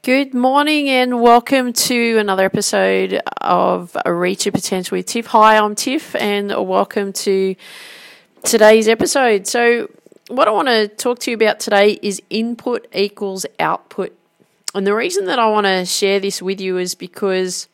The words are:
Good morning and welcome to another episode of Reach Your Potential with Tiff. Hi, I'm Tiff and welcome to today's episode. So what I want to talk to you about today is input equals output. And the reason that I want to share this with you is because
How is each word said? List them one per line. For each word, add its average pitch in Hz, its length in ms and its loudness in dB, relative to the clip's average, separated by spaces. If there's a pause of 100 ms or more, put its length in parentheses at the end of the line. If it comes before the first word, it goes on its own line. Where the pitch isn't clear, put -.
Good 269 260 0
morning 285 540 2
and 254 340 0
welcome 240 520 4
to 233 440 0
another 190 280 0
episode 190 760 0 (200)
of 180 520 0 (120)
Reach 180 400 -2
Your 196 80 -4
Potential 185 440 -4
with 185 100 -6
Tiff. 233 180 -6
Hi, 214 320 6
I'm 208 180 0
Tiff - 400 -6
and 202 320 -2 (180)
welcome 196 460 -2
to 190 460 -2 (840)
today's 220 460 6
episode. 226 600 0
So 240 440 0 (380)
what 247 180 0
I - 40 0
want 294 180 0
to 220 180 2
talk 240 320 -4
to - 120 -6
you 233 40 -2
about 214 240 2
today 208 420 4
is 202 280 -6
input 233 640 -6
equals 196 520 -4 (140)
output. - 580 -4 (560)
And 196 140 -4
the 208 80 0
reason 370 300 -4
that 311 140 -2
I 220 100 2
want 214 180 0
to 185 180 0
share 196 360 -2
this 196 200 -6
with 190 200 -6
you 185 160 -4
is 180 180 -6
because 185 800 -6